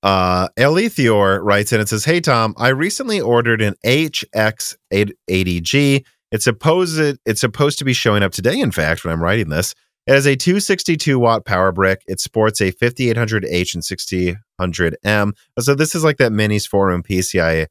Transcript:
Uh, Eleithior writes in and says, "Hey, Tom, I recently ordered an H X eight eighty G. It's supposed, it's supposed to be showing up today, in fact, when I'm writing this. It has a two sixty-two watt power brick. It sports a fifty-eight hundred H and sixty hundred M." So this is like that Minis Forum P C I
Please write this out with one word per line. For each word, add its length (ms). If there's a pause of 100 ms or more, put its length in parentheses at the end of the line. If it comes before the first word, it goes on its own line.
Uh, 460 (100)
Eleithior 840
writes 320
in 60
and 80
says, 180
"Hey, 140
Tom, 360
I 120
recently 520
ordered 400
an 140 (100)
H 480
X 420 (160)
eight 240 (140)
eighty 320
G. 460 (260)
It's 120
supposed, 840
it's 140
supposed 400
to 40
be 80
showing 300
up 100
today, 260
in 120
fact, 340
when 80
I'm 100
writing 280
this. 240 (320)
It 80
has 120
a 100
two 220
sixty-two 600
watt 260
power 260
brick. 360
It 120
sports 440
a 80
fifty-eight 480
hundred 260
H 300
and 100
sixty 540 (200)
hundred 460
M." 300 (240)
So 160
this 200
is 80
like 140
that 160
Minis 340
Forum 360
P 180
C 180
I 320